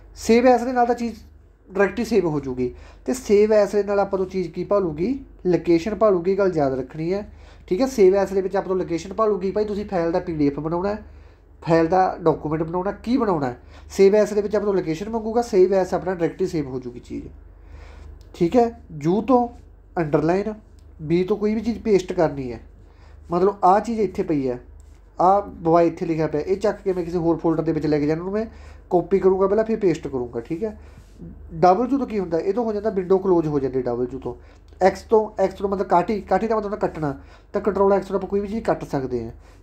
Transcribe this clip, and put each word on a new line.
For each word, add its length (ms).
ਸੇਵ 300
ਐਸ 160
ਦੇ 100
ਨਾਲ 140
ਤਾਂ 80
ਚੀਜ਼ 200
ਡਾਇਰੈਕਟ 260
ਹੀ 60
ਸੇਵ 220
ਹੋ 140
ਜੂਗੀ, 340
ਤੇ 100
ਸੇਵ 380
ਐਸ 200
ਦੇ 100
ਨਾਲ 180
ਆਪਾਂ 180
ਤੋਂ 80
ਚੀਜ਼ 240
ਕੀ 140
ਭਾਲੂਗੀ? 600
ਲੋਕੇਸ਼ਨ 480
ਭਾਲੂਗੀ। 380
ਇਹ 60
ਗੱਲ 180
ਯਾਦ 220
ਰੱਖਣੀ 340
ਹੈ, 200
ਠੀਕ 140
ਹੈ। 60
ਸੇਵ 280
ਐਸ 180
ਦੇ 80
ਵਿੱਚ 160
ਆਪਾਂ 120
ਤੋਂ 80
ਲੋਕੇਸ਼ਨ 360
ਭਾਲੂਗੀ, 380
ਭਾਈ 140
ਤੁਸੀਂ 220
ਫਾਈਲ 260
ਦਾ 80
ਪੀ 120
ਡੀ 140
ਐਫ 140
ਬਣਾਉਣਾ 280
ਹੈ, 140
ਫਾਈਲ 240
ਦਾ 340
ਡਾਕੂਮੈਂਟ 420
ਬਣਾਉਣਾ, 300
ਕੀ 240
ਬਣਾਉਣਾ 300
ਹੈ। 120
ਸੇਵ 240
ਐਸ 180
ਦੇ 100
ਵਿੱਚ 140
ਆਪਾਂ 100
ਤੋਂ 80
ਲੋਕੇਸ਼ਨ 340
ਮੰਗੂਗਾ, 340
ਸੇਵ 320
ਐਸ 200
ਆਪਣਾ 200
ਡਾਇਰੈਕਟ 260
ਹੀ 60
ਸੇਵ 200
ਹੋ 140
ਜੂਗੀ 200
ਚੀਜ਼, 280
ਠੀਕ 220
ਹੈ। 260
ਯੂ 200
ਤੋਂ 260
ਅੰਡਰਲਾਈਨ, 560
ਬੀ 220
ਤੋਂ 120
ਕੋਈ 180
ਵੀ 60
ਚੀਜ਼ 180
ਪੇਸਟ 340
ਕਰਨੀ 400
ਹੈ, 80
ਮਤਲਬ 340
ਆਹ 160
ਚੀਜ਼ 200
ਇੱਥੇ 220
ਪਈ 260
ਹੈ, 120
ਆਹ 220
ਬੁਆਏ 440
ਇੱਥੇ 200
ਲਿਖਿਆ 200
ਪਿਆ, 140
ਇਹ 160
ਚੱਕ 240
ਕੇ 120
ਮੈਂ 120
ਕਿਸੇ 140
ਹੋਰ 180
ਫੋਲਡਰ 260
ਦੇ 100
ਵਿੱਚ 140
ਲੈ 140
ਕੇ 60
ਜਾਣਾ, 140
ਉਹਨੂੰ 140
ਮੈਂ 120
ਕਾਪੀ 280
ਕਰੂੰਗਾ 280
ਪਹਿਲਾਂ, 180
ਫਿਰ 160
ਪੇਸਟ 280
ਕਰੂੰਗਾ, 320
ਠੀਕ 240
ਹੈ। 160
ਡਬਲਯੂ 440
ਤੋਂ 80
ਕੀ 120
ਹੁੰਦਾ? 200
ਇਹ 160
ਤੋਂ 100
ਹੋ 80
ਜਾਂਦਾ 180
ਵਿੰਡੋ 280
ਕਲੋਜ਼ 300
ਹੋ 100
ਜਾਂਦੀ 240
ਡਬਲਯੂ 360
ਤੋਂ। 160
ਐਕਸ 200
ਤੋਂ, 400
ਐਕਸ 120
ਤੋਂ 140
ਮਤਲਬ 180
ਕਾਟੀ, 340
ਕਾਟੀ 260
ਦਾ 100
ਮਤਲਬ 180
ਕੱਟਣਾ, 440
ਤਾਂ 80
ਕੰਟਰੋਲ 320
ਐਕਸ 140
ਤੋਂ 100
ਆਪਾਂ 120
ਕੋਈ 120
ਵੀ 80
ਚੀਜ਼ 160
ਕੱਟ 200
ਸਕਦੇ 400
ਹਾਂ। 60